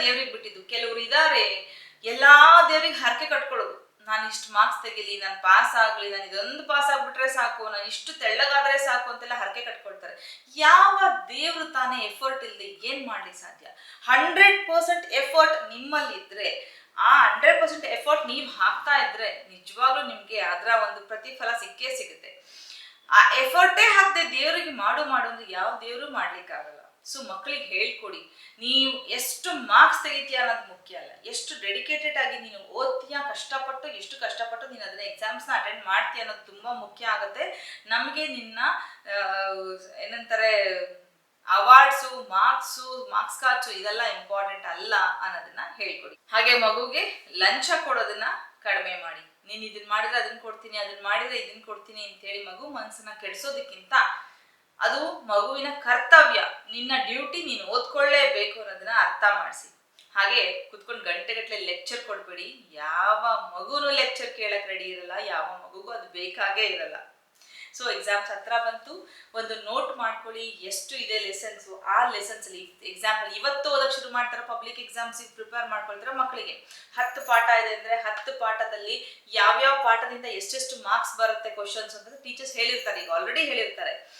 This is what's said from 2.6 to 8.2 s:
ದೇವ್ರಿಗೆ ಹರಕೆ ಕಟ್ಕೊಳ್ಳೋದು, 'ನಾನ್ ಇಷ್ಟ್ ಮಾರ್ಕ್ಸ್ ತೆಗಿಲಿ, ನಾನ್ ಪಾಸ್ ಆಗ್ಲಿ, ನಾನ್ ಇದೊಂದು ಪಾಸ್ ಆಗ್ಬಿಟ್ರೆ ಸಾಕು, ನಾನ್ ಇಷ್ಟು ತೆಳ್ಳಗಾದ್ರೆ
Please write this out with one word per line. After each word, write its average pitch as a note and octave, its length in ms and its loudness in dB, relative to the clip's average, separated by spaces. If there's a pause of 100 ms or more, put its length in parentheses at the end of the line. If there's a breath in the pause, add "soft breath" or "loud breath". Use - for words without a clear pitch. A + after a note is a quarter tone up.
ದೇವ್ರಿಗೆ D#4 260 2
ಹರಕೆ A#3+ 320 0
ಕಟ್ಕೊಳ್ಳೋದು, - 560 -4 (240)
'ನಾನ್ A3 220 -2
ಇಷ್ಟ್ A3 220 -10
ಮಾರ್ಕ್ಸ್ G#3 320 2
ತೆಗಿಲಿ, G3+ 380 -8
ನಾನ್ F#3+ 220 -8
ಪಾಸ್ F#3+ 320 6
ಆಗ್ಲಿ, G#3+ 360 2
ನಾನ್ G3 180 -6
ಇದೊಂದು A#3+ 340 -6
ಪಾಸ್ C#4+ 280 2
ಆಗ್ಬಿಟ್ರೆ C4+ 380 0
ಸಾಕು, A#3+ 360 -2
ನಾನ್ G#3 180 -6
ಇಷ್ಟು G#3+ 300 -10
ತೆಳ್ಳಗಾದ್ರೆ C#4 680 2